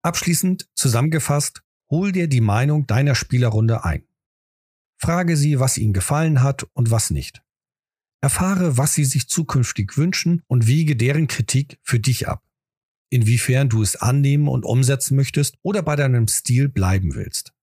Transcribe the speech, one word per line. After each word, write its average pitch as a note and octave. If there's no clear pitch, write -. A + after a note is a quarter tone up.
Abschließend F3
zusammengefasst, C#3+
hol F#3+
dir F3
die B2+
Meinung C3
deiner C3
Spielerrunde A2+
ein. D#2+
Frage E3+
sie, C#3+
was C3
ihnen G#2+
gefallen C#3+
hat C3+
und A2+
was A2+
nicht. -
Erfahre, F3+
was C#3+
sie D3+
sich -
zukünftig B2+
wünschen, E3+
und B2
wiege D3
deren C#3
Kritik -
für A#2+
dich B2
ab. -
Inwiefern B2
du A2
es -
annehmen C#3+
und C3
umsetzen C3
möchtest C#3
oder G3
bei D3+
deinem B2+
Stil C3
bleiben F#2
willst. -